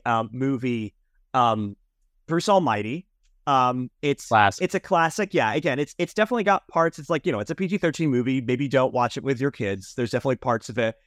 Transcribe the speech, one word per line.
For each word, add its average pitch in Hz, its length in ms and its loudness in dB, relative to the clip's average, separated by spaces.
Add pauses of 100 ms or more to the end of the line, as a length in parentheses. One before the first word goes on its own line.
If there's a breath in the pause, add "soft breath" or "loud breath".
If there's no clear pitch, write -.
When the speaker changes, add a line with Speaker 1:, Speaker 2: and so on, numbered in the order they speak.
Speaker 1:
um, 117 260 0
movie, 123 640 -2 (400)
um, 110 420 2 (500)
Bruce 165 220 0
Almighty. 135 580 2 (400)
Um, 127 440 2 (120)
it's 143 240 -2
Speaker 2:
Classic. 104 360 4
Speaker 1:
it's 180 120 -2
a 190 60 -2
classic. 175 520 0
Yeah, 120 220 2
again, 151 240 0
it's, 147 180 -4
it's 175 160 -4
definitely 214 320 -2
got 196 240 0
parts. 165 300 0
It's 147 100 -14
like, 160 160 -2
you 175 80 0
know, 104 80 -2
it's 104 100 -6
a 165 40 -4
P 190 120 -2
G 185 120 -2
thirteen 160 320 0
movie. 127 320 0
Maybe 127 260 -2
don't 131 240 2
watch 120 240 0
it 139 80 -8
with 131 160 -2
your 139 100 0
kids. 98 460 -6
There's 120 140 -2
definitely 127 260 0
parts 117 320 -2
of 113 80 -10
it, 113 200 0 (100)